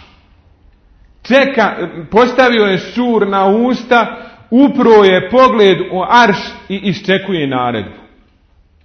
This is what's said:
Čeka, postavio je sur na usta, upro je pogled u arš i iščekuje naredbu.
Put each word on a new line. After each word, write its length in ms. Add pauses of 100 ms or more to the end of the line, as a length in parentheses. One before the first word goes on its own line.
(1200)
Čeka, 540 (360)
postavio 520
je 160
sur 480
na 180
usta, 720 (320)
upro 540
je 260
pogled 480 (140)
u 180
arš 280 (320)
i 60
iščekuje 720
naredbu. 520 (840)